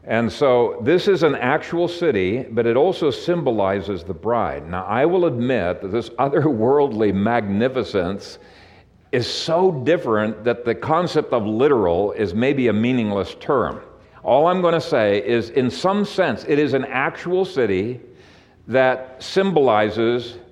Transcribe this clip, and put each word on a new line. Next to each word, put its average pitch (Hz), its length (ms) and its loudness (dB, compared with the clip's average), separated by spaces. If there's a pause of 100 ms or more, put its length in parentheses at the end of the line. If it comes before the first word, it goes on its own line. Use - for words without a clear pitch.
And 113 240 0
so 123 520 2
this 170 240 2
is 175 160 2
an 147 100 4
actual 151 540 0
city, 120 560 0
but 113 240 -2
it 117 100 2
also 170 320 2
symbolizes 101 920 -2
the 95 100 -10
bride. 80 560 -4
Now, 92 160 -6
I 113 220 0
will 175 180 2
admit 117 560 -2
that 98 60 -8
this 110 220 -4
<laughs> - 100 -10
otherworldly 131 920 2
magnificence 101 1300 -2 (760)
is 120 140 0
so 175 460 0
different 113 720 0
that 120 200 0
the 117 120 0
concept 156 580 0
of 107 140 0
literal 107 640 2
is 101 240 -2
maybe 127 320 2
a 107 60 2
meaningless 107 680 0
term. 110 420 -2 (400)
All 139 240 4
I'm 185 160 2
gonna 170 180 2
say 107 460 2
is, 117 240 0
in 127 220 0
some 196 340 0
sense, 156 420 -2
it 147 120 2
is 139 160 2
an 131 100 -2
actual 165 580 -2
city 120 560 -2 (680)
that 127 560 0
symbolizes 120 1120 0 (140)